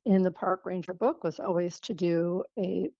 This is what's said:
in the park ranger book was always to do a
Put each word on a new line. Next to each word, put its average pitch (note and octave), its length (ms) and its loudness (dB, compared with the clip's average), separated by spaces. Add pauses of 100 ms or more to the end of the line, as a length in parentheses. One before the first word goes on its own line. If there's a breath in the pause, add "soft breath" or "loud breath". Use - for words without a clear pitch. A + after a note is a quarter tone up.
in F#3+ 180 6
the F3+ 80 4
park F#3 340 -2
ranger F3+ 280 -6
book A3+ 300 0
was D#3+ 160 -4
always F3 420 -2
to - 120 -8
do F3 500 0 (140)
a F#3 320 -2 (100)